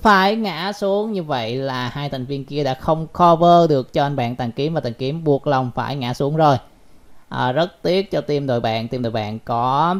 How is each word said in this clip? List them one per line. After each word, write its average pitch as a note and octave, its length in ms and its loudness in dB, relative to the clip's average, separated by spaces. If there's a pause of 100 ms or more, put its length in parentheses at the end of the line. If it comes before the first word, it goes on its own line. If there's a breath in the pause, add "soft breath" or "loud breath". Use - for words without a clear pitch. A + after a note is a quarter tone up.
phải G3+ 340 6
ngã F#3+ 380 -4
xuống. G#3 400 -2
Như F#3 100 -4
vậy B2 320 -2
là B2+ 340 -4
hai C#3+ 200 -6
thành C3 160 -6
viên C#3 200 -6
kia C#3+ 180 -4
đã C3 100 0
không D#3+ 340 -2
cover E3+ 640 6
được C3 240 0
cho D3+ 100 2
anh C#3+ 120 -2
bạn B2 200 -2
tàn B2 160 -4
kiếm D3 220 -4
và D#3 80 -2
tàn A#2+ 120 -6
kiếm C#3+ 300 -6
buộc C#3+ 240 0
lòng C3 280 0
phải A#2+ 200 -4
ngã B2 180 -4
xuống D3 220 -2
rồi. D3+ 220 4 (720 soft breath)
À, B2+ 220 -2
rất D#3+ 300 -2
tiếc F#3+ 300 -2
cho D3+ 100 -2
team C#3+ 260 -2
đội A#2+ 120 0
bạn, A2+ 280 -2
team B2 160 -4
đội A#2 80 -2
bạn A2 280 -4
có C3 600 0